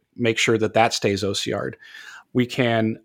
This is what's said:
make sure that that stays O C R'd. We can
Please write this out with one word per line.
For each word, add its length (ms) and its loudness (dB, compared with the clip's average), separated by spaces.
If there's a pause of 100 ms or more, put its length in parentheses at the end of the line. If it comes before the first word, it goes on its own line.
(160)
make 220 0
sure 200 2
that 160 0
that 200 4
stays 280 0
O 100 -2
C 200 -4
R'd. 240 -6 (560)
We 140 2
can 580 0